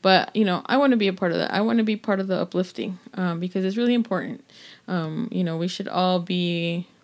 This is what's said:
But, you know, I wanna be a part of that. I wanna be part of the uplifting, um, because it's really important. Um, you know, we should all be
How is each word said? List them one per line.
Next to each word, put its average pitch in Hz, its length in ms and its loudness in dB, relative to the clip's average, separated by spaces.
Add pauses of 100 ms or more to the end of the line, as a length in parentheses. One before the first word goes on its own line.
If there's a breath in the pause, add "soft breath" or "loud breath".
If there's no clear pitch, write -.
But, 185 320 6
you 214 100 4
know, 180 220 0
I 254 100 2
wanna 277 180 6
be 208 120 2
a 185 60 0
part 185 180 0
of 170 80 0
that. - 120 0
I 202 100 0
wanna 226 220 2
be 214 120 0
part 202 240 -2
of 190 80 -4
the 185 100 0
uplifting, 185 640 -4 (160)
um, 175 240 -2
because 185 260 -4
it's 190 100 -2
really 240 200 2
important. - 500 -4 (420 loud breath)
Um, 156 440 -4
you 180 120 0
know, 165 140 -2
we 170 100 -2
should 190 200 -8
all 185 320 0
be 170 680 -2 (160)